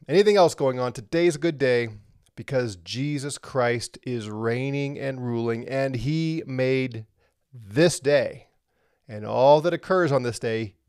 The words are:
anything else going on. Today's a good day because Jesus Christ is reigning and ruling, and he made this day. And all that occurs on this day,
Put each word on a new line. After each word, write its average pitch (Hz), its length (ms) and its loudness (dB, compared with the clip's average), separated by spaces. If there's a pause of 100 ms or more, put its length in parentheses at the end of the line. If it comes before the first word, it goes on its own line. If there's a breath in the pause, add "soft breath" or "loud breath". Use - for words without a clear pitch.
anything 202 280 6
else 170 180 6
going 131 260 0
on. 123 140 -2
Today's 165 420 0
a 143 40 -10
good 160 180 -2
day 123 320 2 (440)
because 120 420 -4
Jesus 135 600 -6
Christ 120 680 -2
is 117 260 -6
reigning 131 680 -4
and 131 240 -6
ruling, 117 460 -4
and 135 280 -2
he 160 500 -2
made 131 580 -2 (480)
this 120 480 2
day. 135 460 0 (600)
And 107 200 -12
all 131 340 6
that 165 140 0
occurs 175 360 0
on 135 120 2
this 120 160 -4
day, 113 380 -4 (120)